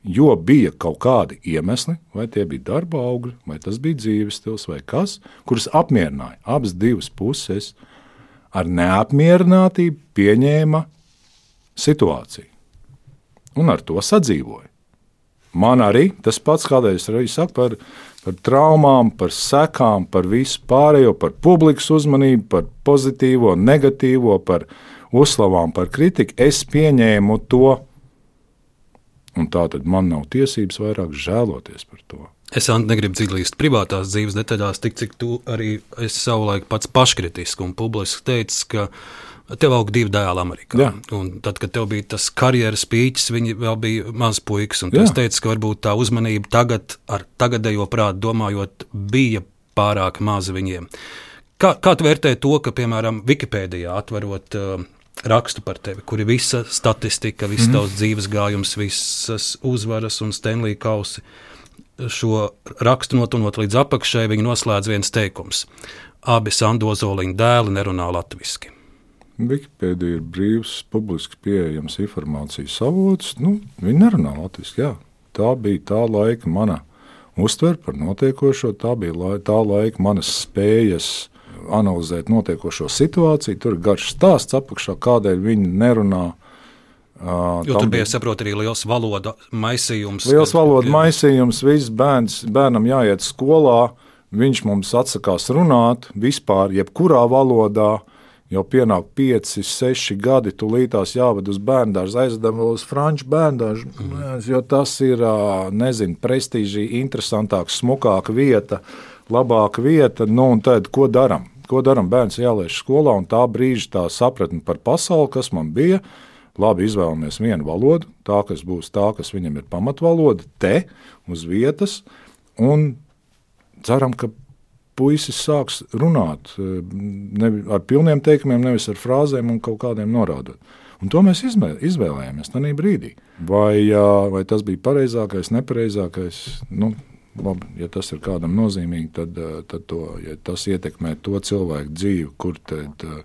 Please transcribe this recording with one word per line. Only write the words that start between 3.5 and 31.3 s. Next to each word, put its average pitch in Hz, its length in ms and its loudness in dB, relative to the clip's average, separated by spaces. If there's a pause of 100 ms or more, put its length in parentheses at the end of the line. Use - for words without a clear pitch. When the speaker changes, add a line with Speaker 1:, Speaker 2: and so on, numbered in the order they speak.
Speaker 1:
tas 98 180 -8
bija 156 180 -4
dzīves 107 440 -2
stils, 110 280 -10
vai 76 120 -10
kas, 165 380 -4 (240)
kuras 117 260 -2
apmierināja 80 760 0
abas 117 300 -2
divas 101 360 -2
puses, 101 640 -6 (800)
ar 92 120 -2
neapmierinātību 165 1300 4 (140)
pieņēma 147 720 4 (920)
situāciju. 92 680 0 (1080)
Un 160 140 2
ar 95 140 0
to - 160 -4
sadzīvoja. 113 680 0 (840)
Man 117 320 4
arī 117 220 6 (140)
tas - 200 0
pats, 156 240 2
kādēļ 120 320 4
es - 120 -8
arī 117 200 -2
saku 170 240 -4
par, 123 220 0 (440)
par 95 160 -8
traumām, 139 760 6
par 90 180 -2
sekām, 120 800 2
par 90 180 0
visu 120 400 -2
pārējo, 139 480 6
par - 220 -2
publikas 156 560 4
uzmanību, 139 560 4
par 87 160 0 (160)
pozitīvo, 131 720 4
negatīvo, 127 880 4
par 87 260 0 (440)
uzslavām, 98 640 4
par 90 220 -4
kritiku. 156 420 2
Es 135 300 2
pieņēmu 113 800 4
to, 127 320 4 (1500)
un 80 200 -4
tā 87 200 0
tad 69 160 -8
man 92 240 2
nav 76 160 -4
tiesības 123 560 -2
vairāk 101 320 -6
žēloties 87 720 -4